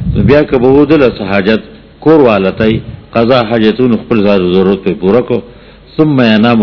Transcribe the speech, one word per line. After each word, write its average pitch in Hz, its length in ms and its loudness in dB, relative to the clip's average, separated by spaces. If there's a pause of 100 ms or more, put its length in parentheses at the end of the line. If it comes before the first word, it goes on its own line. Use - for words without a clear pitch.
(160)
نو - 80 0
بیا 143 200 2
که 139 140 -2
به 123 100 0
ودله 143 420 2
څه 107 120 -6
حاجت، 101 400 -2 (380)
کور 156 220 2
والتی، 110 600 0 (340)
قضا 117 240 2 (100)
حاجتونو 117 480 0
خپل 113 280 -4
ځای 101 120 2 (160)
ضرورت 95 320 0
پې 90 160 -2
پوره 101 200 2
کړو. 120 200 -6 (560)
ثم 151 240 0
ینام، 113 420 2